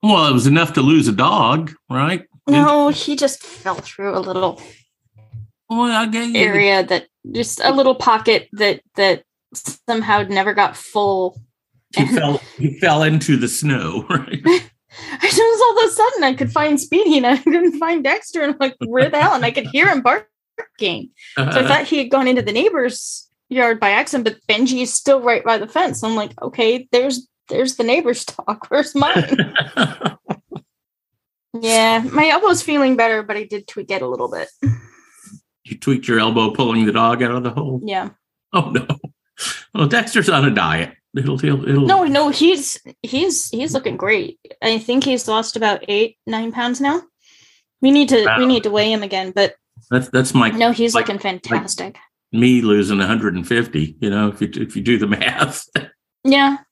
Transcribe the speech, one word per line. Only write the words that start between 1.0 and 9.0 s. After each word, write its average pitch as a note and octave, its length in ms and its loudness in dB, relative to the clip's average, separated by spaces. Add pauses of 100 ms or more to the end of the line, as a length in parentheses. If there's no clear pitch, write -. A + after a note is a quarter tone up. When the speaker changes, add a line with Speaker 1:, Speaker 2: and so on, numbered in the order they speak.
Speaker 1:
a A2+ 40 0
dog, D3 600 2 (160)
right? C#3+ 360 -2 (240)
Speaker 2:
No, D4 400 4
he D4 280 -4
just C#4 260 -2
fell - 340 -8
through G3 400 -8
a F#3+ 40 -2
little F#3 400 -4 (1080)
Speaker 1:
Well, A#3+ 240 0
I A3+ 140 0
gave A3+ 220 -4
you A#3 60 -6
the - 40 2
Speaker 2:
area G3+ 460 2
that, F3 220 -4 (260)
just - 300 -6
a C4 100 4
little C4+ 220 4
pocket A3 580 0
that, G#3 280 0 (160)
that G3 280 0 (640)